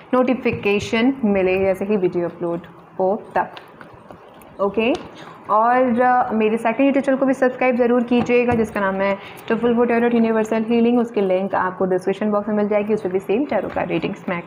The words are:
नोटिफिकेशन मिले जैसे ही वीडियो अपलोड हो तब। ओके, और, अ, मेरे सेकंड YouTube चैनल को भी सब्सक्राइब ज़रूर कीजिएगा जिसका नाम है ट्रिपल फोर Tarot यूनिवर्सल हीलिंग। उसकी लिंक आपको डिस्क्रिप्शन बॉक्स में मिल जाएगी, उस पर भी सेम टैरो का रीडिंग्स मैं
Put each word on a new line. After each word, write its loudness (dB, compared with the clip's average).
नोटिफिकेशन 0
मिले 2
जैसे 0
ही 0
वीडियो -2
अपलोड -6
हो 0
तब। -2
ओके, 0
और, 2
अ, 2
मेरे 2
सेकंड 0
YouTube 2
चैनल 2
को 2
भी 2
सब्सक्राइब 0
ज़रूर 2
कीजिएगा 2
जिसका -2
नाम 0
है 0
ट्रिपल 0
फोर 2
Tarot 2
यूनिवर्सल 0
हीलिंग। 2
उसकी 0
लिंक 0
आपको 0
डिस्क्रिप्शन 0
बॉक्स 0
में -2
मिल 0
जाएगी, 0
उस -2
पर -2
भी -2
सेम 0
टैरो -4
का -4
रीडिंग्स -4
मैं -4